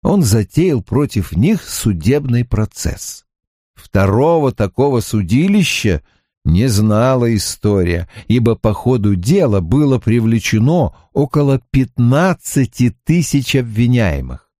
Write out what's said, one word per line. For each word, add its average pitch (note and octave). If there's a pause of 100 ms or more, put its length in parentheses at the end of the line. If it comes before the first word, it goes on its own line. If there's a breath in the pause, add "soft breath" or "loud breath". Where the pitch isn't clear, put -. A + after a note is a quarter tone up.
Он F#3+
затеял A#2
против A#2+
них F3+
судебный A#2+
процесс. - (500)
Второго B2+
такого B2
судилища A2+ (400)
не F2+
знала A#2
история, F2+ (180 loud breath)
ибо A#2
по G#2+
ходу G#2+
дела A2
было C3
привлечено A2+ (180 soft breath)
около C#3 (100)
пятнадцати C3 (100)
тысяч D3
обвиняемых. A2